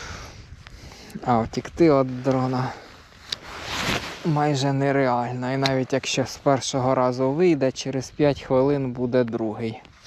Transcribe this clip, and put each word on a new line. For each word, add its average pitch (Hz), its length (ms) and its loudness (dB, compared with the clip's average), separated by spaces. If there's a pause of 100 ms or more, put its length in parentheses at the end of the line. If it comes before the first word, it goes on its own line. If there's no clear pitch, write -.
(1200)
А 120 160 4
втікти 151 520 2
від 131 300 2
дрона 131 500 0 (1500)
майже 147 480 2
нереально. 127 800 0
І 135 40 -2
навіть 135 360 0
якщо 131 340 0
з - 100 -12
першого 131 580 2
разу 127 380 2
вийде, 147 400 2
через 131 380 -6
п'ять 143 320 0
хвилин 135 500 2
буде 123 320 2
другий. 113 580 -4 (240)